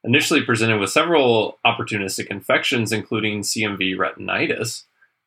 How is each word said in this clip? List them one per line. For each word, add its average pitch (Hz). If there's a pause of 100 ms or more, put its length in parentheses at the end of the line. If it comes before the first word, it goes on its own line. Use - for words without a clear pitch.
initially 139
presented 113
with 98
several 139
opportunistic 113
infections, 117
including 104
C 107
M 101
V 92
retinitis, 98 (440)